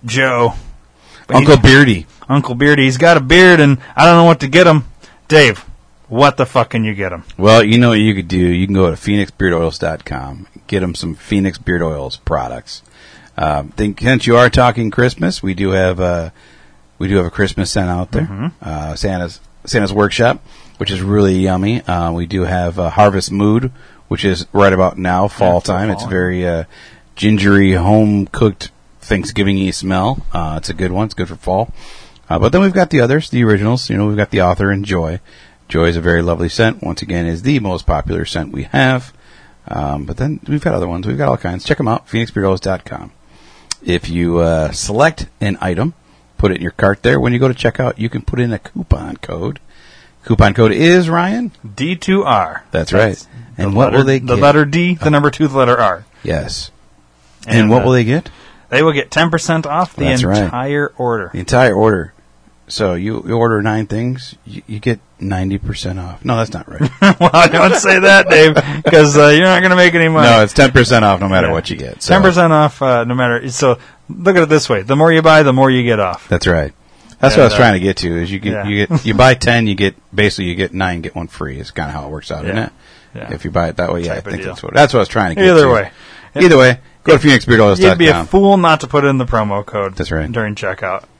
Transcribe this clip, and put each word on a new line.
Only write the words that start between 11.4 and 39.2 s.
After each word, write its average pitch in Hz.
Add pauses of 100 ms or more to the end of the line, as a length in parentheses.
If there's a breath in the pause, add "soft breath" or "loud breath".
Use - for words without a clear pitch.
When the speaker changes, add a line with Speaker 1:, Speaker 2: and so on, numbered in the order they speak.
Speaker 2:
Beard 87
Oils 73
products. 62 (540 soft breath)
Um, 73
think, 104
since 127
you 117
are 123
talking 120
Christmas, 165
we 95
do 95
have, 92
uh, 87 (680 soft breath)
we 92
do 98
have 90
a 85
Christmas 98
scent 92
out 90
there. 139
Speaker 1:
Mm-hmm. 107 (160)
Speaker 2:
Uh, 76
Santa's, 90 (260)
Santa's 101
Workshop, 104 (360 soft breath)
which 98
is 92
really 98
yummy. 95
Uh, 85
we 87
do 92
have, 87
uh, 87
Harvest 98
Mood, 107 (360 soft breath)
which 92
is 87
right 98
about 92
now, 90
fall 92
Speaker 1:
Yeah, 87
Speaker 2:
time. 98
Speaker 1:
fall. 98
Speaker 2:
It's 113
very, 90
uh, 82 (520 soft breath)
gingery, 101
home-cooked, 104 (320)
Thanksgiving-y 98
smell. 95
Uh, 80
it's 78
a 90
good 90
one. 98
It's 107
good 90
for 82
fall. 95 (580 soft breath)
Uh, 82
but 120
then 185
we've 196
got 185
the 147
others, 135
the 123
originals. 110
You 104
know, 104
we've 104
got 104
the 101
Author 92
and 98
Joy. 90 (480 soft breath)
Joy 82
is 85
a 85
very 85
lovely 85
scent. 113
Once 85
again, 85
is 82
the 139
most 95
popular 82
scent -
we -
have. 131 (540 soft breath)